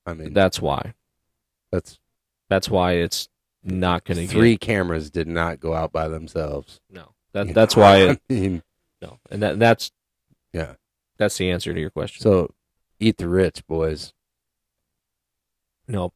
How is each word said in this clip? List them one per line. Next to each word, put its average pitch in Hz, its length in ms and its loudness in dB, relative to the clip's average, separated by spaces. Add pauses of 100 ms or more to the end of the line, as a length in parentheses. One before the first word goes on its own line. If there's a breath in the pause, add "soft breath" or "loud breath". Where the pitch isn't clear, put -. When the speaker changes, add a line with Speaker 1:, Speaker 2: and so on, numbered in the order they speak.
Speaker 1:
I 87 80 -10
mean, 80 200 -12
Speaker 2:
That's 95 280 2
why. 80 320 -4 (800)
Speaker 1:
that's - 280 -6 (500)
Speaker 2:
That's 95 200 -2
why 90 260 0
it's 85 340 -4 (340)
not 90 400 -2
gonna 87 240 -4
Speaker 1:
three 113 260 4
Speaker 2:
get 101 80 -4
Speaker 1:
cameras 87 500 -4
did 82 160 -4
not 85 340 -4
go 82 120 -4
out 80 200 -4
by 80 160 -4
themselves. 80 800 -10
Speaker 2:
No. 90 240 -20 (200)
That, 101 140 -4
Speaker 1:
You 85 60 -8
Speaker 2:
that's 110 240 4
Speaker 1:
know 107 60 10
Speaker 2:
why 98 240 10
Speaker 1:
what 131 80 4
Speaker 2:
it - 100 -12
Speaker 1:
<laughs> - 40 -10
I 131 40 -2
mean? 95 300 -2 (380)
Speaker 2:
No. - 180 -20 (100)
And 104 140 -8
that, 90 160 -2
that's 117 320 4 (600)
Speaker 1:
Yeah. 82 220 -8 (440)
Speaker 2:
that's 104 200 -2
the 92 120 -2
answer 85 240 -4
to 87 60 -6
your 78 120 -8
question. - 300 -10
Speaker 1:
So 95 320 2 (460)
eat 107 180 0
the 87 120 -6
rich, 90 380 0
boys. 80 460 -6 (1700)
Speaker 2:
No, 92 280 -6